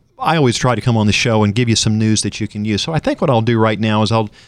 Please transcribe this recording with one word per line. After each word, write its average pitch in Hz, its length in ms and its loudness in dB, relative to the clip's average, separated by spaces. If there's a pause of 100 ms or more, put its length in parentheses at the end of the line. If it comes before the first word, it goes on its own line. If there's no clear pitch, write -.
(200)
I - 160 0
always 135 220 2
try 127 160 0
to 107 80 -4
come 117 160 0
on 107 80 2
the 104 80 2
show 110 300 2
and 101 100 0
give 120 160 0
you 113 60 4
some 110 240 0
news 110 240 0
that 104 180 -6
you 104 60 -6
can 104 180 -8
use. 107 160 -2
So 160 100 -6
I 160 60 -2
think 269 240 -2
what 170 80 0
I'll 113 140 2
do 117 160 0
right 110 200 0
now 107 220 0
is 107 100 0
I'll 113 200 -2 (160)